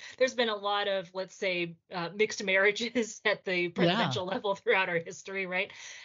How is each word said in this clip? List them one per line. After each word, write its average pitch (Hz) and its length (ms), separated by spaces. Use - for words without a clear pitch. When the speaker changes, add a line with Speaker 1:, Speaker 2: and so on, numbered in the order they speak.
Speaker 1:
There's 254 160
been 233 160
a 214 60
lot 202 320
of, 190 260
let's 185 220
say, 175 400
uh, 170 220
mixed 214 280
marriages 208 760
<laughs> - 40
at 202 200
the 185 120
Speaker 2:
Yeah. 175 160
Speaker 1:
presidential 180 520
level 196 300
throughout 190 340
our 170 100
history, 190 460
right? 185 260